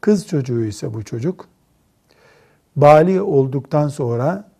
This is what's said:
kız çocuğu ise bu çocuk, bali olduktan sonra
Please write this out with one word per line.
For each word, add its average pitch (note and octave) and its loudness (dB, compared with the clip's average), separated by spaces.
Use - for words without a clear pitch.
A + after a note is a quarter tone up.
kız G#3 0
çocuğu B2+ -4
ise A2 -10
bu A2 -10
çocuk, C3 -8
bali D#3 6
olduktan C#3+ 0
sonra C#3 -4